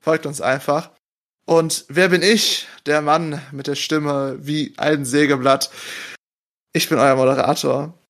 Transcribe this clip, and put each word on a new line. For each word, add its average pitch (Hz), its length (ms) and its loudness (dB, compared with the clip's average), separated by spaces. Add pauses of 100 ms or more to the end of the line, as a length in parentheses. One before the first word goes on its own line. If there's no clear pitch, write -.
Folgt 160 240 -2
uns 147 160 -8
einfach. 143 480 -2 (560)
Und 165 440 0
wer 175 200 2
bin 175 120 2
ich? 202 460 2 (180)
Der 151 160 0
Mann 151 400 0 (100)
mit 139 160 -10
der 143 80 -4
Stimme 139 640 -2
wie 147 380 -4
ein 151 280 0
Sägeblatt. 131 640 2 (1040)
Ich - 160 -2
bin 160 80 2
euer 135 180 4
Moderator 135 760 0 (160)